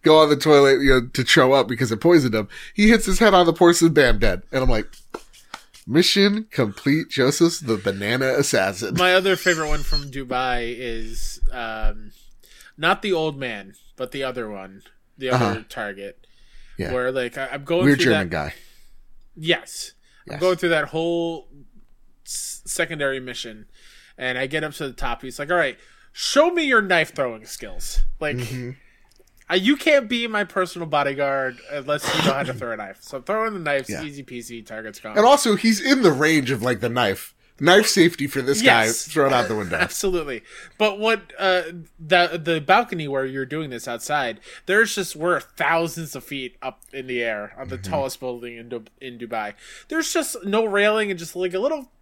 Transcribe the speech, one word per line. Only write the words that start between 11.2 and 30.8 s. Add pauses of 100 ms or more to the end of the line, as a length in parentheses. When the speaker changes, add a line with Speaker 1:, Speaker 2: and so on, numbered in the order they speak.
Speaker 2:
um, (640)
not
the
old
man, (200)
but
the
other
one, (340)
the
other
Speaker 1:
Uh-huh.
Speaker 2:
target. (500)
Speaker 1:
Yeah.
Speaker 2:
Where,
like,
I,
I'm
going
Speaker 1:
Weird
Speaker 2:
through
Speaker 1:
German
Speaker 2:
that (140)
Speaker 1:
guy. (840)
Speaker 2:
Yes. (340)
I'm
Speaker 1:
Yes.
Speaker 2:
going
through
that
whole (800)
s-,
secondary
mission, (520)
and
I
get
up
to
the
top.
He's
like,
"All
right, (360)
show
me
your
knife
throwing
skills." (160)
Like,
Speaker 1:
Mm-hmm. (800)
Speaker 2:
uh,
you
can't
be
my
personal